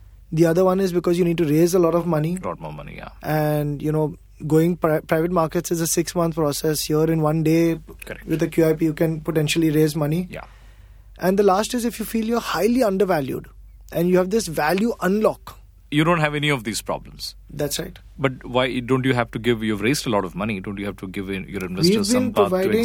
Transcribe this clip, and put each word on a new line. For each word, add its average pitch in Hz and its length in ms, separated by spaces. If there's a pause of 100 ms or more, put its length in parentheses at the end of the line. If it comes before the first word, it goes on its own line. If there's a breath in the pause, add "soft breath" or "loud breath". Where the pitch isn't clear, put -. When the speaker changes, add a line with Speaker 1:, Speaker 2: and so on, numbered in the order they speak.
(320 soft breath)
Speaker 1:
The 165 140
other 165 180
one 185 160
is 185 120
because 175 260
you 180 60
need 170 140
to 175 60
raise 160 300
a 190 40
lot 165 160
of 170 120
money. 165 360
Speaker 2:
A - 40
lot - 140
more 151 120
money, - 240
yeah. - 140 (120)
Speaker 1:
And, 151 600
you 151 80
know, 151 260 (300)
going 160 300
pri-, 156 240
private 165 320
markets 165 400
is 165 80
a 165 80
six-month 165 480
process. 151 480
Here 156 200
in 160 160
one 156 220
day, 165 380 (240)
Speaker 2:
Correct. - 220
Speaker 1:
with 160 160
a 170 60
Q 165 180
I 160 80
P, 165 100
you 156 100
can 160 260
potentially 160 500
raise 156 260
money. 160 340
Speaker 2:
Yeah. - 140 (720 soft breath)
Speaker 1:
And 190 200
the 214 40
last 202 320
is 233 100
if 240 140
you 220 80
feel 226 180
you're 233 160
highly 233 420
undervalued 185 640 (440)
and 170 160
you 180 100
have 185 120
this 208 160
value 170 540
unlock. 190 560 (340)
Speaker 2:
You 147 140
don't 170 160
have 151 160
any 147 120
of 135 140
these 107 180
problems. - 540 (160)
Speaker 1:
That's 147 300
right. 175 180 (180)
Speaker 2:
But 131 300
why 127 320
don't 123 260
you 131 100
have 120 180
to 117 80
give, 113 240
you've 107 160
raised 131 260
a 127 40
lot 101 140
of 87 120
money, 101 240
don't 101 180
you 101 80
have 95 120
to 101 100
give 92 200
in, 95 200
your 92 160
investors 180 320
Speaker 1:
We've 202 100
Speaker 2:
some 247 200
Speaker 1:
been - 80
Speaker 2:
path 208 100
to 196 60
Speaker 1:
providing, 190 340